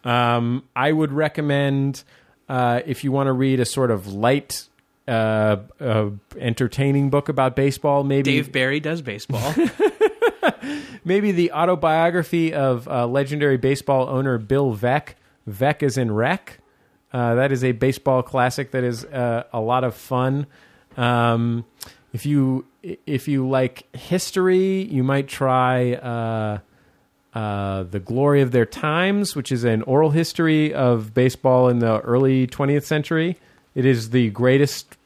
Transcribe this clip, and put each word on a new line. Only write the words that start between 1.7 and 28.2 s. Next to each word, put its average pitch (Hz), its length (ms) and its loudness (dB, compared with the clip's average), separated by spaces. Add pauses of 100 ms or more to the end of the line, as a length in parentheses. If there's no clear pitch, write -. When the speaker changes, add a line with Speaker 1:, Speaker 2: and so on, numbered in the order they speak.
Speaker 1:
uh, 123 380 0
if 135 180 -6
you 135 80 0
wanna 135 200 0
read 131 280 2
a 117 40 2
sort 127 260 0
of 98 200 -2
light, 120 560 -2 (400)
uh, 110 500 2 (220)
uh, 110 300 0 (300)
entertaining 139 720 0
book 143 180 0
about 131 260 0
baseball, 143 480 0
maybe 139 280 0
Speaker 2:
Dave 143 200 0
Barry 135 300 0
Does 156 220 -6
Baseball. 120 500 -6 (680)
Speaker 1:
<laughs> 294 840 -4
maybe 202 260 2
the 170 200 0
autobiography 165 1000 0
of, 131 340 0
uh, 123 200 -2
legendary 139 500 0
baseball 131 520 0
owner 131 280 0
Bill 123 380 0
Veeck. 123 380 -2 (360)
Veeck 135 340 -2
is 127 140 0
in 120 140 0
Wreck. 123 480 -2 (540)
Uh, 120 220 0
that 135 160 2
is 127 120 -2
a 127 100 2
baseball 127 500 0
classic 123 480 -2
that 127 120 -2
is, 123 220 -4
uh, 120 380 -4 (100)
a 113 80 -4
lot 123 220 0
of 120 120 -2
fun. 131 520 -2 (500)
Um, 117 680 0 (460)
if - 140 -10
you, 135 400 0 (180)
if 151 440 -6
you 135 200 0
like 131 480 -2
history, 185 880 0
you 135 200 -2
might 139 240 0
try, 127 680 0
uh, 113 680 -4 (760)
uh, 101 500 -4
The 95 160 -8
Glory 139 420 2